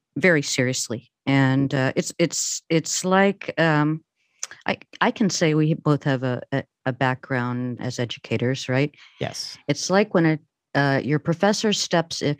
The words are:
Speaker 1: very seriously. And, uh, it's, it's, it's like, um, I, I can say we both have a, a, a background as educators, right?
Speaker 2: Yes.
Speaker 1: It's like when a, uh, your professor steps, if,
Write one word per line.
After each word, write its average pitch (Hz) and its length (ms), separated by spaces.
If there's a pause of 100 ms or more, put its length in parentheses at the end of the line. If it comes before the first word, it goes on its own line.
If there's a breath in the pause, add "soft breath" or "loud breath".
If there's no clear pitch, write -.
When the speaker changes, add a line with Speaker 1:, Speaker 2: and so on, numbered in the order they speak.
(180)
Speaker 1:
very 160 240
seriously. - 720 (160)
And, 135 480
uh, 131 200
it's, - 220
it's, - 520
it's 160 360
like, 196 540
um, 156 440 (600 loud breath)
I, - 120 (240)
I 208 100
can 208 180
say 160 240
we 156 220
both 147 280
have 135 200
a, 123 180 (100)
a, 139 120 (240)
a 135 60
background 123 880
as 120 200
educators, 120 720
right? 139 240 (260 loud breath)
Speaker 2:
Yes. - 380 (100)
Speaker 1:
It's - 220
like 202 240
when 170 120
a, 156 140 (380)
uh, 139 220
your 147 200
professor 202 540
steps, - 480
if, 147 180